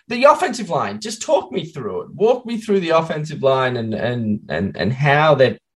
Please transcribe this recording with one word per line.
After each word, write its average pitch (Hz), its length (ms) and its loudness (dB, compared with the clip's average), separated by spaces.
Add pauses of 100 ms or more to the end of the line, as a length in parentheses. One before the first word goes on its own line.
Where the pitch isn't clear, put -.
the 240 180 0
offensive 269 440 2
line, 107 300 -4
just 226 220 -10
talk 339 300 -2
me 180 140 -6
through 110 360 -8
it. - 120 -14
Walk 226 320 2
me 233 120 -6
through 196 240 0
the 165 80 -4
offensive 156 520 0
line 131 360 2
and, 113 160 -4
and, 110 560 -2
and, 85 260 -4
and 95 160 -2
how 147 440 4
they've 127 220 4 (220)